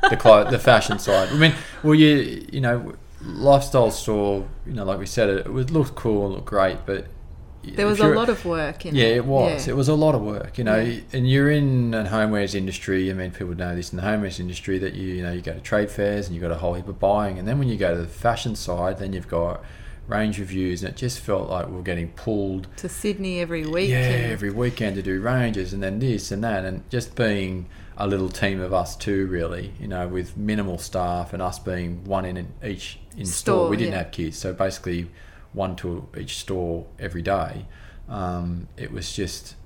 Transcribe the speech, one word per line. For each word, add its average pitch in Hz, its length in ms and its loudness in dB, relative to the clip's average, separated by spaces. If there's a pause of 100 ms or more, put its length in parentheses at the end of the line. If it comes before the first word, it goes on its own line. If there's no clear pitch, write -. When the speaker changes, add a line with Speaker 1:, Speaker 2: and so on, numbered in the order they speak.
(100)
Speaker 1:
The - 80 2
clo-, 104 320 12
the 120 80 2
fashion 110 400 6
side. 95 320 2
I - 40 -4
mean, 156 200 6 (280)
well, 151 120 6
you, 151 580 6
you 135 80 -4
know, 120 340 0 (280)
lifestyle 131 680 6
store, 101 560 0 (200)
you 123 80 -6
know, 107 100 -4
like 95 140 -2
we 98 80 -6
said, 104 240 4
it, 95 160 0
it 98 60 -6
was, 131 180 0
looked 156 240 2
cool, 101 380 2
looked 95 120 -6
great, 95 400 2
but 98 220 -4 (580)
Speaker 2:
There 208 220 0
Speaker 1:
if 214 60 4
Speaker 2:
was 208 80 2
a - 40 6
Speaker 1:
you're 156 120 8
Speaker 2:
lot 240 120 2
of 220 160 -2
work 160 400 -4
in 160 100 -4
Speaker 1:
Yeah, 127 120 6
Speaker 2:
it. 117 100 6
Speaker 1:
it 120 80 2
was. 135 420 2
Speaker 2:
Yeah. 123 60 -2
Speaker 1:
It 127 40 0
was 135 120 4
a 156 60 6
lot 151 200 6
of 117 60 2
work, 104 380 -6
you 123 60 -2
know, 110 140 4
Speaker 2:
Yeah. 120 220 0 (140)
Speaker 1:
and 127 140 2
you're 139 220 6
in 131 440 4
a 110 100 0
homewares 104 500 2
industry. 95 560 0
I 95 40 -2
mean, 92 160 -6
people 87 240 -6
know 87 200 -4
this 87 200 -6
in - 20 -6
the 87 80 -4
homewares 101 340 -2
industry 90 400 -4
that 92 140 -2
you, 95 160 -6
you 90 140 -4
know, 87 100 -4
you 90 80 -4
go 85 140 -8
to 90 60 -10
trade 104 300 0
fairs 104 360 0
and 87 100 -8
you've 85 60 -6
got 85 100 -2
a 80 60 -2
whole 87 160 0
heap 90 120 -8
of 98 140 -8
buying, 98 380 2
and 92 100 -6
then 131 100 0
when 135 100 0
you 113 100 0
go 90 160 2
to 85 80 -2
the 85 40 -4
fashion 113 480 -2
side, 90 440 -4
then 95 160 -6
you've 90 140 -8
got 85 340 -2 (440)
range 104 320 0
reviews, 92 440 -2
and 95 100 -6
it - 60 -12
just 123 200 -4
felt 98 300 -2
like 90 180 -4
we 90 100 -10
were 90 60 -8
getting 87 260 -2
pulled 98 680 -4
Speaker 2:
To 180 140 -8
Sydney 190 500 -4
every 165 220 -4
Speaker 1:
Yeah, 156 80 -4
Speaker 2:
weekend. 123 640 2
Speaker 1:
every 104 180 -4
weekend 113 460 0
to 98 60 -4
do 95 200 0
ranges, 110 500 0
and 98 100 -4
then 98 160 -2
this 120 320 0
and 104 140 -2
that, 98 220 -2
and 92 240 -8
just 120 260 -4
being 95 500 0 (300)
a 104 120 -2
little 95 200 0
team 95 320 -2
of 92 140 -2
us 90 220 0
too, 98 320 0
really, 90 520 -4
you - 60 -10
know, 90 220 -4
with 90 280 -4
minimal 104 420 -2
staff 87 540 -2
and 95 80 -6
us 90 200 -4
being 90 420 -4
one 95 220 -2
in 90 240 -6 (140)
each - 360 -8 (180)
in - 80 -8
store. - 300 0
Speaker 2:
Store, 175 160 4
Speaker 1:
We 104 60 2
didn't 113 160 0
Speaker 2:
yeah. 95 100 -2
Speaker 1:
have 82 80 -8
kids, 80 260 -6
so 92 160 -4
basically 87 560 -2 (440)
one 92 240 -4
to 87 320 -6 (100)
each 104 200 -10
store 85 480 -4 (120)
every 87 240 -6
day. 98 440 -2 (420)
Um, 87 580 -6 (100)
it 120 140 -12
was - 240 -10
just - 400 -8 (120)